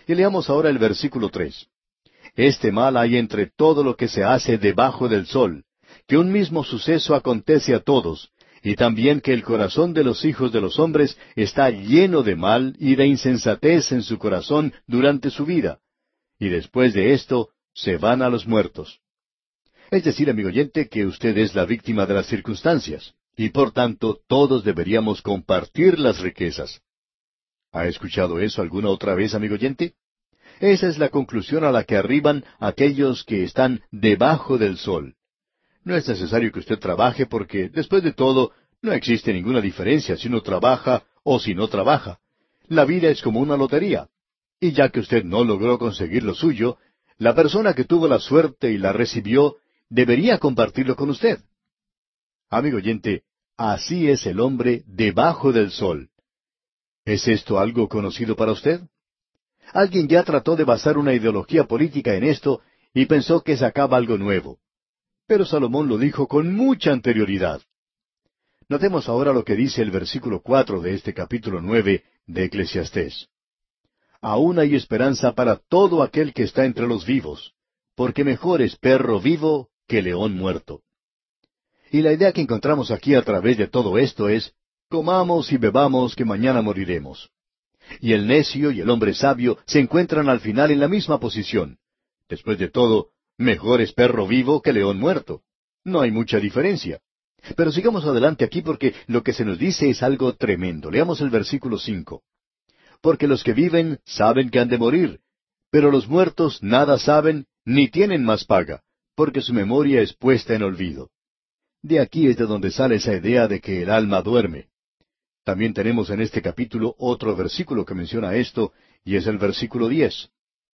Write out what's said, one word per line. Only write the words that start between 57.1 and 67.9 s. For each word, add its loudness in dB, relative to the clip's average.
esto 0
algo 0
conocido -4
para 0
usted? -2
Alguien 0
ya 4
trató 0
de 0
basar 2
una 2
ideología 0
política 0
en -2
esto 0
y 4
pensó 2
que 0
sacaba 0
algo 0
nuevo. -4
Pero 4
Salomón 0
lo 0
dijo 0
con 0
mucha 2
anterioridad. -2